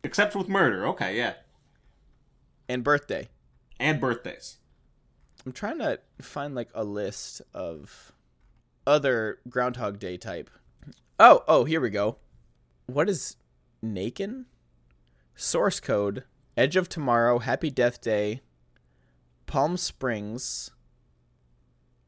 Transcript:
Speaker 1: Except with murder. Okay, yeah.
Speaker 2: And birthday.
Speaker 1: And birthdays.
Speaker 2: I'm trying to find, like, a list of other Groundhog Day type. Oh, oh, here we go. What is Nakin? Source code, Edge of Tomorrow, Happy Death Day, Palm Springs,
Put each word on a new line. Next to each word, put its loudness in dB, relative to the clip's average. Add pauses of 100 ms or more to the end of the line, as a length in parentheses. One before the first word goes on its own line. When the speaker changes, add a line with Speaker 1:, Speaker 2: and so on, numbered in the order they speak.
Speaker 1:
Except 0
with -4
murder. 2
Okay, -4
yeah. -2 (1300)
Speaker 2:
And -4
birthday. 0 (520)
Speaker 1:
And 0
birthdays. -6 (880)
Speaker 2:
I'm -10
trying -8
to -4 (200)
find, -10
like, -8
a -4
list -8 (120)
of -12 (760)
other 2 (100)
Groundhog -4
Day -8
type. -10 (680)
Oh, 10
oh, 6
here 0
we 0
go. -2 (680)
What 0
is -4 (480)
Nakin? -6 (920)
Source 0
code, 0 (320)
Edge 2
of 2
Tomorrow, 2
Happy -2
Death 2
Day, 0 (1080)
Palm 0
Springs, -6 (1400)